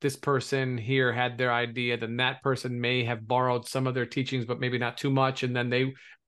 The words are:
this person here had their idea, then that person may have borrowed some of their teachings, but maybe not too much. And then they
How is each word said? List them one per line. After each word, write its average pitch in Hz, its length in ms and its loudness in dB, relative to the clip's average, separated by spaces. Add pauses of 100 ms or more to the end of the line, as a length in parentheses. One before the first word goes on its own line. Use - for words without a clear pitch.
this 139 140 0
person 131 640 0
here 127 340 2
had 120 260 0
their 123 140 2
idea, 120 460 0
then 117 200 -4
that 131 260 0
person 127 360 0
may 123 240 2
have 113 240 -4
borrowed 123 400 2
some 131 200 0
of 127 80 -2
their 123 100 -2
teachings, 131 400 -2
but 123 140 -4
maybe 127 180 -2
not 120 200 -2
too 143 120 -2
much. 135 320 2
And 123 140 -2
then 123 140 0
they 131 240 2 (340)